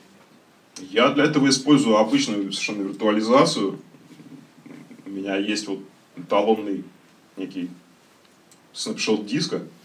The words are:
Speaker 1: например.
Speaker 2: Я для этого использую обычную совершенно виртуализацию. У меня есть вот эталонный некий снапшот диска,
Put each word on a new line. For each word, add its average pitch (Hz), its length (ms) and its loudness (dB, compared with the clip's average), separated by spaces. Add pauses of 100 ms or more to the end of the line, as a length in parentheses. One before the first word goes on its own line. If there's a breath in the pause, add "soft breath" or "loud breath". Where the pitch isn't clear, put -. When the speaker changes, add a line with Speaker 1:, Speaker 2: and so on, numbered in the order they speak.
(760)
Speaker 1:
например. - 160 -18
Speaker 2:
Я 123 200 4
для 143 120 2
этого 151 240 4
использую 127 480 4
обычную 110 560 0
совершенно 104 300 -6
виртуализацию. 110 1000 2 (1300)
У 98 40 -14
меня 98 260 -4
есть 104 300 -2
вот 95 140 -6 (360)
эталонный 104 680 0 (520)
некий 92 320 -8 (1040)
снапшот 104 540 -2
диска, 107 360 -4 (220)